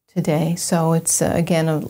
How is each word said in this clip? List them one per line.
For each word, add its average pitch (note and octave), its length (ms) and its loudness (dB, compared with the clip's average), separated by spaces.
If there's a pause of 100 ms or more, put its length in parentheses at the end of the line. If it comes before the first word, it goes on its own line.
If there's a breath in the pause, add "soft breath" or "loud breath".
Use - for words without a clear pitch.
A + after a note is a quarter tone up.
(140)
today. E3+ 440 0
So E3 360 0
it's, E3 280 0
uh, D#3+ 120 0
again, D#3+ 360 0
a, D3+ 200 -2